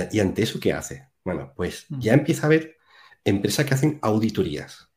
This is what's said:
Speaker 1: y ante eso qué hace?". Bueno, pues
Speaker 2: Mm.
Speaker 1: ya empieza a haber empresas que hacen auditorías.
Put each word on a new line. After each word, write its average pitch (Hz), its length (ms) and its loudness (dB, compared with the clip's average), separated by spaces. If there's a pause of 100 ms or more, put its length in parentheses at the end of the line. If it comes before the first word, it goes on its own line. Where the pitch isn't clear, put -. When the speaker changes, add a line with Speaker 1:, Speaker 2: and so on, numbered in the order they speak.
(100)
Speaker 1:
y 107 100 0
ante 95 220 2
eso - 180 -2
qué 90 120 0
hace?". - 360 -10 (160)
Bueno, 76 320 -6
pues - 340 -8
Speaker 2:
Mm. 139 100 -8
Speaker 1:
ya 117 140 4
empieza 147 300 2
a - 20 0
haber 160 300 2 (480)
empresas 104 420 0
que 135 80 2
hacen 143 280 2
auditorías. 104 960 -2